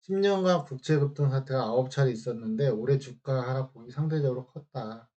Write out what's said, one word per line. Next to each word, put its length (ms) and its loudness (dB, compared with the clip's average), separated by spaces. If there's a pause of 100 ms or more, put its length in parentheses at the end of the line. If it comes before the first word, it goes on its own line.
십 120 -4
년간 500 4
국채 340 0
급등 320 2
사태가 340 0
아홉 260 0
차례 220 2
있었는데 560 -2
올해 300 2
주가 500 -4
하락폭이 420 -6
상대적으로 560 -2
컸다. 720 -12